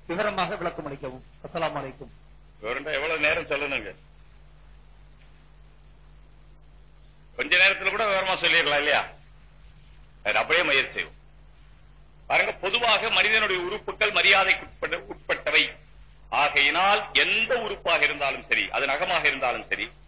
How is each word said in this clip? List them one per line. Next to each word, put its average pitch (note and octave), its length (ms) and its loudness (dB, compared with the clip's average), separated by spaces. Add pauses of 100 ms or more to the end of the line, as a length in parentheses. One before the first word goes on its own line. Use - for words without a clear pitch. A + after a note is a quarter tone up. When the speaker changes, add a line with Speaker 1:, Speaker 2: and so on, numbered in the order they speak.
Speaker 1:
விவரமாக G3 480 -2
விளக்கம் E3+ 300 -6
அளிக்கவும். C#3 380 -10 (180)
அஸ்ஸலாமு D3+ 360 -4
அலைக்கும். C3+ 340 -10 (500)
Speaker 2:
விவரம்டா C3+ 320 -4
எவ்வளவு D#3 260 -2
நேரம் D3+ 280 0
சொல்லணுங்க? C#3 440 -6 (3500)
கொஞ்ச D3+ 220 0
நேரத்துல F#3+ 320 4
கூட G#3+ 160 -2
விவரமா F#3+ 300 0
சொல்லிடலாம் D#3+ 420 2
இல்லையா? C#3+ 320 2 (1120)
அது G#2 140 2
அப்படியே D3 280 2
முயற்சி C3+ 280 0
செய்வோம். F2+ 220 -8 (1120)
பாருங்க, F3+ 240 0
பொதுவாக A3 580 0
மனிதனுடைய G3+ 520 2
உறுப்புகள் G3+ 500 -4
மரியாதைக்கு F#3+ 540 4
உட்பட்ட-, - 420 -6
உட்பட்டவை. D#3 640 0 (600)
ஆகையினால் D3 840 2
எந்த G3+ 420 2
உறுப்பாக G3 480 0
இருந்தாலும் C#3+ 460 -2
சரி, G#2+ 220 0
அது A#2+ 140 0
நகமாக D3+ 420 0
இருந்தாலும் C3 420 -2
சரி, G2 200 -4 (180)